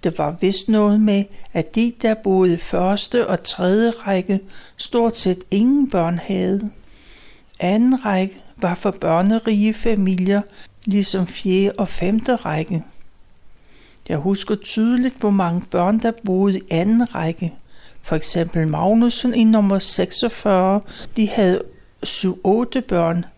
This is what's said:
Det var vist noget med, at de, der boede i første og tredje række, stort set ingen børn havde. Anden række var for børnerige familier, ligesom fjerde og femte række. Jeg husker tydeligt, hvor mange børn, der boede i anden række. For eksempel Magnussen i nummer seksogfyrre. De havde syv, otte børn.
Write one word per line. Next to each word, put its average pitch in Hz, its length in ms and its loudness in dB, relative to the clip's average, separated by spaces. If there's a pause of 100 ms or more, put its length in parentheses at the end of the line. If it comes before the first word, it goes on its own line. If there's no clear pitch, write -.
Det 165 160 -2
var 156 220 -2
vist 185 280 0
noget 214 320 4
med, 202 240 2 (280)
at 160 220 -4
de, 233 180 0 (100)
der 220 120 2
boede 190 400 2
i - 20 -4
første 196 680 -2
og - 180 -4
tredje 202 460 0
række, 196 500 -2 (360)
stort 233 400 0
set 180 220 0 (120)
ingen 262 400 2
børn 170 280 0
havde. 190 520 -2 (920)
Anden 240 440 2
række 190 320 0 (200)
var 180 180 -2
for - 160 -2
børnerige 208 840 2
familier, 196 680 2 (420)
ligesom 190 420 0
fjerde 196 520 0
og 196 100 0
femte 220 480 0
række. 160 480 -4 (1200)
Jeg 165 100 -2
husker 196 360 -2
tydeligt, 247 680 0
hvor 208 100 0
mange 180 400 0
børn, 180 280 2
der 226 140 0 (120)
boede 190 340 2
i - 120 -8
anden 220 440 2
række. 165 400 -4 (480)
For - 140 -2
eksempel 165 520 0
Magnussen 226 680 2
i 233 100 4
nummer 208 340 4
seksogfyrre. 190 1000 0 (360)
De 214 120 2
havde 185 340 2 (400)
syv, - 420 -4
otte 233 360 0
børn. 170 440 -2 (140)